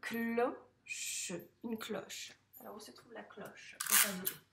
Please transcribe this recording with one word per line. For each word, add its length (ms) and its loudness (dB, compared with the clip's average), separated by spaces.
Cloche. 1300 0
Une 140 -2
cloche. 560 -6
Alors, 160 -12
où 40 -12
se 120 -14
trouve 220 -20
la 100 -10
cloche? 520 -14
Au 40 10
tableau. 280 -2